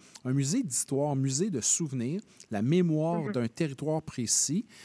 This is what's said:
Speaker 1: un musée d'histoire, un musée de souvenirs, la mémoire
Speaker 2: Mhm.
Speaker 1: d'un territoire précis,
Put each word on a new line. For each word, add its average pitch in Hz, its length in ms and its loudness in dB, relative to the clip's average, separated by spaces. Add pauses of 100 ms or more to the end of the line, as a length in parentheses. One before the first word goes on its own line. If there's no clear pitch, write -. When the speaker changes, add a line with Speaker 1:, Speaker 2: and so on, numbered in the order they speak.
(240)
Speaker 1:
un 127 80 0
musée 139 300 2
d'histoire, 143 480 -2
un 139 60 0
musée 135 340 0
de 135 100 -2
souvenirs, 135 600 -2 (320)
la 104 100 0
mémoire 160 600 2
Speaker 2:
Mhm. 139 100 -4
Speaker 1:
d'un 120 160 0
territoire 156 520 -2
précis, 135 640 0 (200)